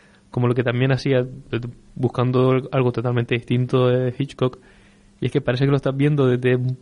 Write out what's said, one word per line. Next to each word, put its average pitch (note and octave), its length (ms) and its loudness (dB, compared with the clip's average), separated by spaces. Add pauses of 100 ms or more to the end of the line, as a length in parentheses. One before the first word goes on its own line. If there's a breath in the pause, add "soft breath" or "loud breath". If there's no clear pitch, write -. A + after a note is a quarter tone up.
(320 soft breath)
como A#2+ 160 0
lo B2 80 0
que C3 80 0
también A#2+ 280 0
hacía, C3 280 0
eh, B2+ 400 -6 (340)
buscando B2+ 800 0
algo B2+ 200 0
totalmente A#2+ 440 -2
distinto B2 520 0
de B2 300 0
Hitchcock, C3 400 -4 (600 soft breath)
y B2 80 -2
es - 40 -8
que D3 100 -2
parece B2+ 240 0
que C#3 40 2
lo C#3+ 80 2
estás C3+ 180 -2
viendo C#3+ 300 2
desde B2 300 2
un B2+ 260 -2